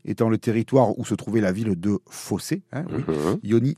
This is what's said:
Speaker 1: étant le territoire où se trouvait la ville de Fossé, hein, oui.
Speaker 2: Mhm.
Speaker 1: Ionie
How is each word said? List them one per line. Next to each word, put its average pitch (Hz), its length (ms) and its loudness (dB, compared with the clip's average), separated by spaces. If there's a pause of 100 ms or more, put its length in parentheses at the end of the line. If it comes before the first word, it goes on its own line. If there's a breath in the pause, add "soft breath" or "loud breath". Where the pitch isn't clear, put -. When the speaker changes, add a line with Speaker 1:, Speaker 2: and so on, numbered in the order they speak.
Speaker 1:
étant 113 240 0
le 110 100 2
territoire 117 580 2
où 117 80 -6
se 107 120 -2
trouvait 107 240 0
la 98 100 2
ville 104 240 0
de 98 240 0 (100)
Fossé, - 540 -6 (100)
hein, 131 200 -8
oui. 78 160 -4
Speaker 2:
Mhm. 80 340 0
Speaker 1:
Ionie 117 360 2